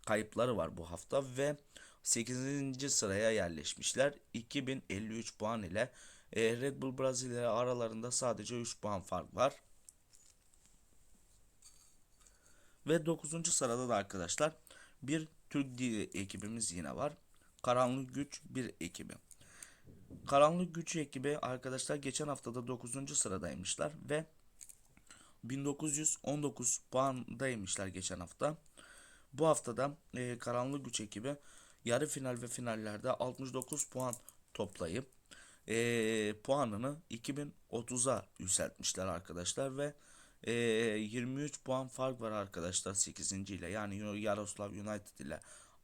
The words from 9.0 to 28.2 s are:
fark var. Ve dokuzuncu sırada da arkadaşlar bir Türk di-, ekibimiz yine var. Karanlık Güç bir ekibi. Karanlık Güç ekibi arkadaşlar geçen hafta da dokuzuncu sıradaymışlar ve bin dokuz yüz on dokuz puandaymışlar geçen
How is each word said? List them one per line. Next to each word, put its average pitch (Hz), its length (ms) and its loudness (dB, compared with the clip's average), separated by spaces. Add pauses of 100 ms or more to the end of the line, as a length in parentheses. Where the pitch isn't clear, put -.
fark 90 340 -4
var. 123 200 6 (3250)
Ve 156 200 4
dokuzuncu 165 440 0
sırada 127 380 4
da 113 80 4
arkadaşlar 98 560 2 (500)
bir 156 260 0 (220)
Türk 131 280 0
di-, 113 240 2
ekibimiz 101 720 -4
yine 73 240 -4
var. 147 160 0 (500)
Karanlık 127 520 4
Güç 139 300 -4
bir 123 360 -4
ekibi. - 320 -6 (1120)
Karanlık 160 480 8
Güç 165 220 -4
ekibi 143 420 0
arkadaşlar 131 580 -2
geçen 143 320 -2
hafta 123 260 -4
da 123 120 -4
dokuzuncu 131 480 -6
sıradaymışlar 92 760 0 (180)
ve 151 160 0 (1160)
bin 135 200 -2
dokuz 143 320 0
yüz 156 260 2
on 143 200 0
dokuz - 380 0 (100)
puandaymışlar 123 960 0
geçen 90 340 -4